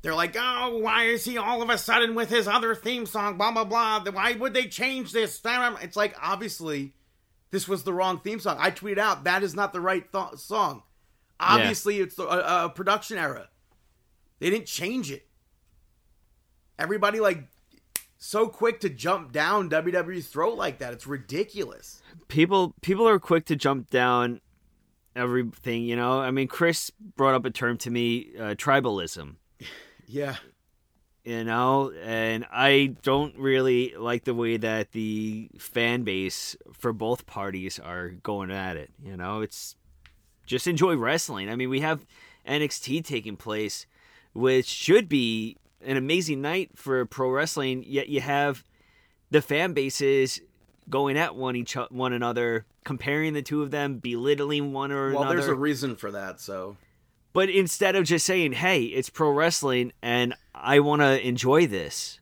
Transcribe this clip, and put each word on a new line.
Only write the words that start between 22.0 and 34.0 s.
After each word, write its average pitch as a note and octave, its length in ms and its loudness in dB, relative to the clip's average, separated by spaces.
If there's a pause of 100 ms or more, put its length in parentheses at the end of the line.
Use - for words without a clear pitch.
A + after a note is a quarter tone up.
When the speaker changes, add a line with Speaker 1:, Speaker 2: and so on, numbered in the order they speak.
Speaker 2:
People, F3 540 4
people G3 260 4
are G#3 100 6
quick E3 280 2
to D#3 100 0
jump C#3 340 0
down B2 500 2 (760)
everything, B2 680 -2
you A#2 140 -2
know? B2+ 240 2
I C3 100 -2
mean, C3+ 160 0
Chris - 440 2 (260)
brought C3+ 180 6
up B2 100 2
a B2+ 60 -2
term A#2+ 280 -2
to B2 120 -8
me, A#2+ 480 0
uh, G#2+ 160 -4
tribalism. G2+ 840 0 (680)
Speaker 1:
Yeah. C3+ 300 -6 (880)
Speaker 2:
You A#2 180 -6
know? B2+ 480 2 (140)
And A2+ 480 -2
I C#3 500 4
don't C#3+ 340 2
really C3 600 2
like A#2 280 -4